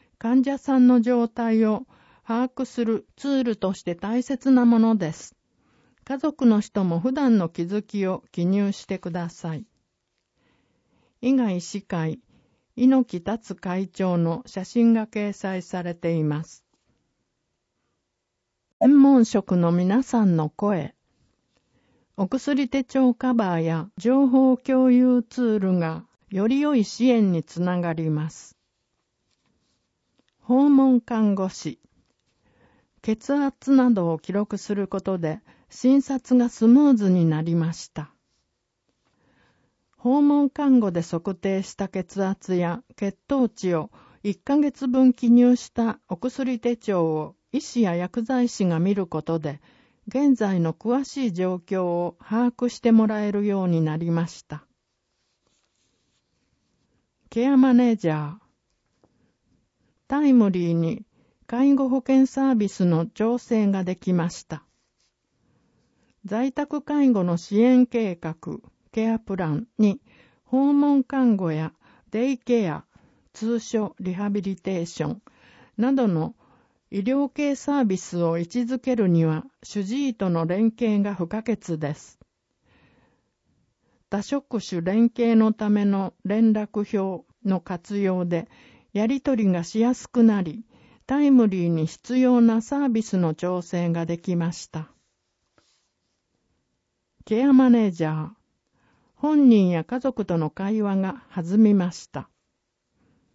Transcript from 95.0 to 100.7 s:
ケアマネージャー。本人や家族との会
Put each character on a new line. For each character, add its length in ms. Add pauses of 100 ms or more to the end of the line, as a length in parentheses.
ケ 180
ア 80
マ 180
ネ 180
ー 40
ジ 140
ャ 220
ー。 20 (880)
本 320
人 200
や 140
家 160
族 260
と 120
の 120
会 320